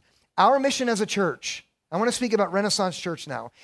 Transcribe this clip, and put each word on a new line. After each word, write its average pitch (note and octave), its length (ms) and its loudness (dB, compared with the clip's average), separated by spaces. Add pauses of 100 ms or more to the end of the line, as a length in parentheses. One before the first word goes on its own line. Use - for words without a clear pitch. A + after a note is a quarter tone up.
(360)
Our B3 240 6
mission C4+ 300 0
as G#3 100 0
a G#3 60 -2
church, - 580 -4 (260)
I D#3+ 60 -4
want A3 120 2
to A#3+ 80 -2
speak A#3 180 -2
about G3 180 2
Renaissance G3 460 0
Church E3+ 280 -8
now, A#2+ 240 -8 (140)